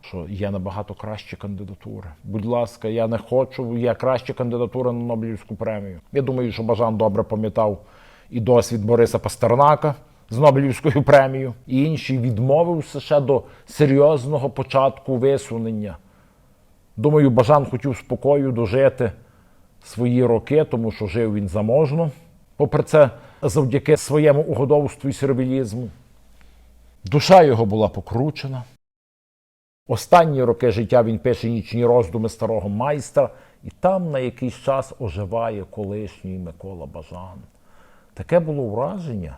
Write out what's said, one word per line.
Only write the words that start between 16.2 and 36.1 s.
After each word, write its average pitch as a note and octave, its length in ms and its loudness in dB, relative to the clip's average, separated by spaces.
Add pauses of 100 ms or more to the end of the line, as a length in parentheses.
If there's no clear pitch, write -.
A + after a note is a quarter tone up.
Думаю, C#3+ 340 4
Бажан B2+ 360 4
хотів C3 300 -6
спокою C#3 560 0
дожити A#2+ 600 0 (720)
свої B2 400 0
роки, A#2+ 400 2
тому A2+ 280 -4
що - 140 -8
жив A2+ 280 -2
він G2+ 140 -4
заможно, C3+ 640 0 (460)
попри D3 260 0
це, D3 280 6 (320)
завдяки C#3 540 2
своєму D3+ 460 2
угодовству C#3+ 680 0
і - 20 -4
сервілізму. B2+ 760 -2 (1160)
Душа F3+ 380 6
його A#2 240 4
була G#2+ 220 0
покручена. C3 760 -6 (1300)
Останні D3 520 4
роки A#2+ 280 2
життя A2+ 320 2
він A2+ 160 -2
пише A#2 300 -2
«Нічні A#2 360 -4
роздуми A#2 440 2
старого G#2+ 400 -4
майстра», B2+ 600 -2 (340)
і - 40 -14 (120)
там F3+ 300 0
на C#3+ 80 -4
якийсь B2 360 -6
час C3+ 440 -4
оживає G#2 720 -6
колишній G2 680 -10